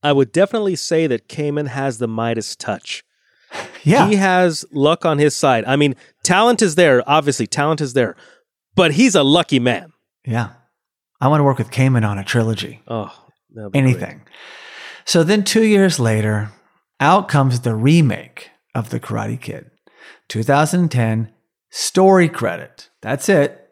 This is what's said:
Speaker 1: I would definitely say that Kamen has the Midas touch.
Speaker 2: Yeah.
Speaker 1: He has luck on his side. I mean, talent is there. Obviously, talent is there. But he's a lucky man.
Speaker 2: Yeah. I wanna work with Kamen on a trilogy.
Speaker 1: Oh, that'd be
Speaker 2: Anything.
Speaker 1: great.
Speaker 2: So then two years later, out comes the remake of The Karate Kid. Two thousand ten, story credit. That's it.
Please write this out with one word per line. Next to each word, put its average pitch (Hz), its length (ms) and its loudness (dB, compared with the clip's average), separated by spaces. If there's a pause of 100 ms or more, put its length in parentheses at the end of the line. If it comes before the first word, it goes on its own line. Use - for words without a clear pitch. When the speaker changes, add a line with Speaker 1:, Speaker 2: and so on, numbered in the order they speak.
Speaker 1:
I 147 120 0
would 135 180 0
definitely 196 460 -2
say 160 280 -2
that 123 240 -4
Kamen 147 380 -6
has 131 320 -6
the 120 80 -4
Midas 113 480 -6
touch. - 480 -10 (800)
Speaker 2:
Yeah. 196 240 4
Speaker 1:
He 208 80 2
has 185 560 0
luck 147 340 0
on 151 140 0
his 147 160 2
side. 123 300 0
I 131 100 0
mean, 143 200 2 (280)
talent 220 400 2
is 175 100 0
there. 147 340 4
Obviously, 143 380 0
talent 151 360 -2
is 131 120 -6
there. 123 220 0 (580)
But 165 200 2
he's 233 220 4
a 151 80 4
lucky 143 360 2
man. 120 320 -2 (340)
Speaker 2:
Yeah. 117 240 -4 (680)
I 131 80 0
wanna 147 160 2
work 135 140 2
with - 140 -6
Kamen 127 360 2
on 101 100 -4
a 98 60 -8
trilogy. 113 640 -4
Speaker 1:
Oh, 110 240 -8 (420)
that'd 104 200 -14
be 139 60 0
Speaker 2:
Anything. - 400 -2
Speaker 1:
great. - 80 -20 (760)
Speaker 2:
So 170 200 2
then 202 200 0
two 220 220 2
years 196 340 2
later, 107 520 -2 (480)
out 185 280 2
comes 135 320 2
the 120 160 -4
remake 139 760 0 (220)
of - 180 -6
The 120 80 -6
Karate 110 420 -8
Kid. - 280 -16 (600)
Two 110 140 -6
thousand 156 460 2
ten, 113 440 -2 (360)
story 185 600 2
credit. - 600 -8 (120)
That's 123 260 -6
it. 147 300 2 (140)